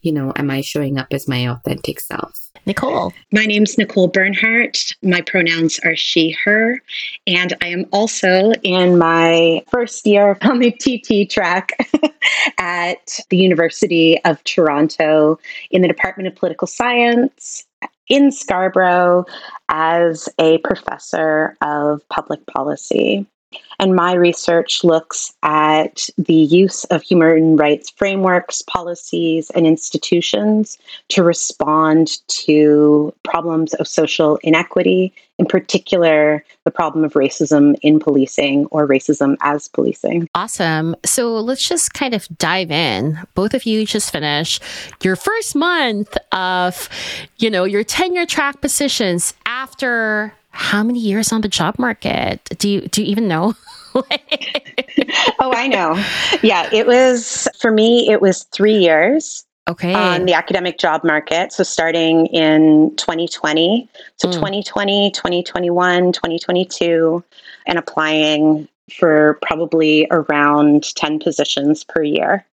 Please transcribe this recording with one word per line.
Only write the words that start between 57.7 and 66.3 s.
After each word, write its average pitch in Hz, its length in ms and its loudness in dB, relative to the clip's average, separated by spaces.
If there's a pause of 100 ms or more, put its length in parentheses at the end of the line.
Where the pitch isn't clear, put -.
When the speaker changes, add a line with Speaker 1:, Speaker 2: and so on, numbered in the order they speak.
Speaker 3:
me, 220 380 4
it 214 120 4
was 190 220 2
three 214 340 2
years 185 680 2 (240)
Speaker 2:
Okay. 180 240 -4
Speaker 3:
on 180 320 0
the 180 80 2
academic 175 440 -2
job 160 260 0
market. 160 500 -2
So - 100 -2
starting 165 640 0
in 156 680 4
twenty 170 300 -4
twenty, 170 600 -2 (300)
so 180 120 -4
Speaker 2:
Mm. 175 100 -6
Speaker 3:
twenty 202 240 -4
twenty, 202 480 -2
twenty 175 320 -4
twenty-one, 180 720 0
twenty 170 260 -4